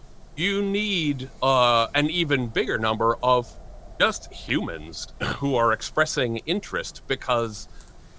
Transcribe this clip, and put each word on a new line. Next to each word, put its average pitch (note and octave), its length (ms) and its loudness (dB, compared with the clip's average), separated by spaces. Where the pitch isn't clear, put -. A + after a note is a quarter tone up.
you G3 240 0
need, F#3+ 680 0
uh, B2 520 6
an D3 160 2
even C#3+ 380 2
bigger F3 280 0
number A2 460 2
of B2 280 4
just - 320 0
humans E2 840 -6
<clears throat> - 240 -4
who C#3 180 0
are A#2 160 6
expressing B2+ 720 0
interest, D#3 640 -4
because A#2 580 0